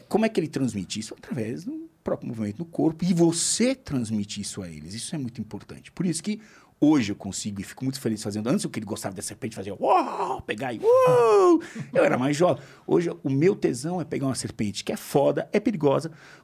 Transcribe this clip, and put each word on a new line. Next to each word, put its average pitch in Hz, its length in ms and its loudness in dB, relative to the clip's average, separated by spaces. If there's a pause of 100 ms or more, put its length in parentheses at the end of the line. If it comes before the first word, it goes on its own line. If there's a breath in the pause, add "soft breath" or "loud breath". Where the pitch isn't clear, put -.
como 214 160 2
é 220 40 0
que 214 100 -2
ele 160 80 -2
transmite 110 520 -4
isso? - 180 -12
Através 135 460 -8
do 320 260 -10 (140)
próprio - 240 -6
movimento 110 320 -6
no 170 60 -6
corpo. 160 400 0
E 185 80 2
você 170 600 2
transmite 110 680 -4
isso - 200 -8
a 90 80 -10
eles. 78 240 -12
Isso 117 220 -10
é - 20 -4
muito 127 220 -8
importante. - 520 -12
Por 170 140 -4
isso - 160 -2
que 208 180 -6 (400 loud breath)
hoje 131 320 4
eu 101 40 -4
consigo 98 460 -8
e - 20 -6
fico - 200 -12
muito 131 160 -6
feliz 110 220 -4
fazendo. 107 280 -4
Antes 208 140 0
eu 170 60 -4
que - 120 -6
gostava 104 340 -8
da 98 60 -10
serpente, - 340 -10
fazia 98 180 -10
uau, 359 680 0
pegar - 320 -6
e - 60 -8
uau. 453 800 6 (340 loud breath)
Eu - 100 4
era 143 140 4
mais 139 200 0
jovem. 170 260 2 (220 loud breath)
Hoje 170 240 2 (140)
o 143 60 -2
meu 156 260 4
tesão 165 460 -2
é 147 40 -6
pegar 135 220 -4
uma 127 80 -2
serpente 104 480 -4
que - 80 -6
é 220 60 -4
foda, 143 540 2
é 208 80 4
perigosa, 156 520 2 (320 loud breath)